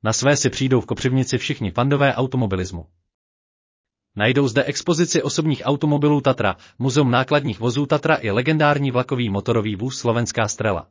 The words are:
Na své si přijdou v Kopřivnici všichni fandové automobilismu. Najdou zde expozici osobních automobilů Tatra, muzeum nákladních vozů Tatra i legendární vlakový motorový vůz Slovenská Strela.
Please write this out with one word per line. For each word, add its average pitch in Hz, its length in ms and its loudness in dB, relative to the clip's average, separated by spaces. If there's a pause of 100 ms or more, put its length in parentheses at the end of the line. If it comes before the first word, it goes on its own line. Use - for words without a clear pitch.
Na 110 100 0
své 139 240 2
si - 120 2
přijdou 127 320 2
v - 40 -10
Kopřivnici 127 520 0
všichni 110 340 -4
fandové 139 440 2
automobilismu. 95 720 -4 (1300)
Najdou 131 320 2
zde 123 160 2
expozici 165 600 0
osobních 151 420 -2
automobilů 147 560 2
Tatra, 113 340 0 (240)
muzeum 131 320 2
nákladních 131 480 0
vozů 123 260 -2
Tatra 156 300 2
i 110 160 -4
legendární 143 600 2
vlakový 123 380 -2
motorový 104 460 -2
vůz 123 240 -8
Slovenská 117 480 0
Strela. 107 440 -4